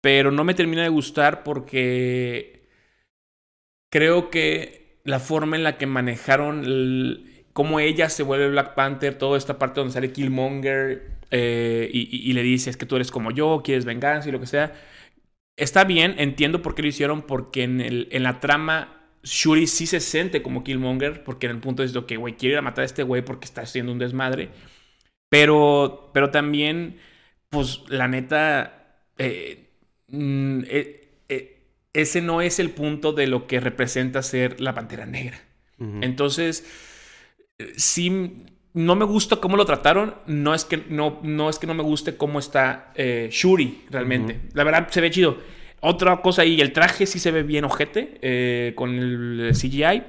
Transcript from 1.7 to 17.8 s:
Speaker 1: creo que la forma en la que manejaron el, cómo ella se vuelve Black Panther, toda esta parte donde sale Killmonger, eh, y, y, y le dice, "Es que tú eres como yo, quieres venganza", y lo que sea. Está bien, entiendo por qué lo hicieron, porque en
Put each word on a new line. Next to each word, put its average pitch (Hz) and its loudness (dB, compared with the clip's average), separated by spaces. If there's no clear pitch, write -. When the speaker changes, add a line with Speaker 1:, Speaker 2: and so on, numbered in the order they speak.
Speaker 1:
creo 170 4
que - -4
la 135 -2
forma 156 -2
en 160 -2
la 151 0
que 143 -4
manejaron 135 0
el, 127 -2
cómo 151 0
ella 156 2
se 151 -4
vuelve 139 2
Black 143 0
Panther, 139 0
toda 139 0
esta 143 -4
parte 131 -2
donde 127 -2
sale 131 -4
Killmonger, 135 -4
eh, 117 0
y, 120 -2
y, 117 -4
y 127 2
le 123 2
dice, 127 2
"Es 123 -10
que 127 -8
tú 131 -4
eres 127 -2
como 113 -4
yo, 151 0
quieres 127 0
venganza", 143 -2
y - -4
lo 127 -4
que 127 -8
sea. 147 0
Está 165 4
bien, 180 4
entiendo 147 0
por 143 -6
qué - -4
lo 151 0
hicieron, 147 0
porque 127 -4
en 127 0